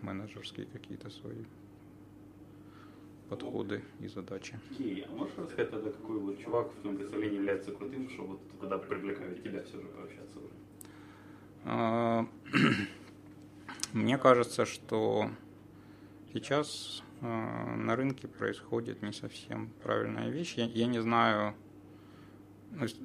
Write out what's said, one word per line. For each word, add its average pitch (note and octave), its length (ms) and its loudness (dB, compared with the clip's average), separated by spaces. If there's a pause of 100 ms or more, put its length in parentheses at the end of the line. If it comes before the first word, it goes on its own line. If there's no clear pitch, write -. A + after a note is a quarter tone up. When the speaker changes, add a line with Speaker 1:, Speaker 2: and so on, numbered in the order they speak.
Speaker 1:
менеджерские G2+ 640 -6
какие-то G#2+ 440 -12
свои A2+ 340 -10 (1900)
подходы G#2 520 -2 (180)
и G2+ 80 -6
задачи. G2 500 -8 (120)
Speaker 2:
Окей, G#2+ 380 -4
а - 80 -10
можешь - 220 -4
рассказать D#3+ 320 0
тогда, G#2+ 200 -2
какой G#2+ 280 -4
вот G2 200 0
чувак A#2 340 2
в - 100 -14
твоем G2+ 160 -2
представлении G#2 400 0
является G2 340 2
крутым, C3 380 -4
что G#2+ 120 -8
вот G2 180 -6 (200)
когда G2 180 -2
привлекают F#2 640 -4
тебя - 200 -4
все - 180 -10
же - 80 -10
пообщаться - 500 -12
уже? - 160 -12 (1120)
Speaker 1:
А, A#2 640 6 (260)
<clears throat> - 1400 2
мне A#2 260 6
кажется, A#2+ 460 10
что A2 640 4 (1040)
сейчас, - 720 0 (180)
а, A#2 560 0
на A2+ 200 4
рынке C3 320 2
происходит G#2+ 720 0
не G#2 100 -2
совсем A2 580 -6 (120)
правильная A2 480 2
вещь. D#3+ 280 -2
Я, A#2 80 4
я A2+ 200 4
не B2 160 4
знаю, A2 520 6 (1160)
ну, D3+ 160 0
с-, - 180 -6